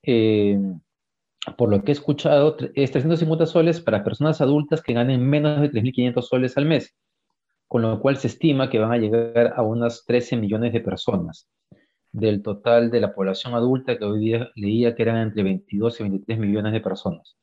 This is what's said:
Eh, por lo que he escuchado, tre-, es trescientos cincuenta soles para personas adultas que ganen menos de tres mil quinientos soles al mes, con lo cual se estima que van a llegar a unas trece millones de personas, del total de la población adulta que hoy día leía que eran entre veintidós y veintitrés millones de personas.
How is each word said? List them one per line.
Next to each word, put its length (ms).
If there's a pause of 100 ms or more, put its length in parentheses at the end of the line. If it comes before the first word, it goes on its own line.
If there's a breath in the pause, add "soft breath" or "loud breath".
Eh, 580 (960)
por 120
lo 140
que 80
he 20
escuchado, 600
tre-, 180
es 180
trescientos 280
cincuenta 260
soles 360
para 200
personas 380
adultas 420
que 120
ganen 340
menos 320
de 80
tres 160
mil 80
quinientos 380
soles 260
al 100
mes, 300 (720)
con 140
lo 180
cual 160
se 120
estima 420
que 100
van 140
a 40
llegar 600
a 40
unas 440
trece 320
millones 340
de 80
personas, 720 (640 soft breath)
del 280
total 500
de 100
la 120
población 420
adulta 420
que 80
hoy 160
día 340
leía 400
que 80
eran 140
entre 260
veintidós 560
y 40
veintitrés 360
millones 320
de 80
personas. 640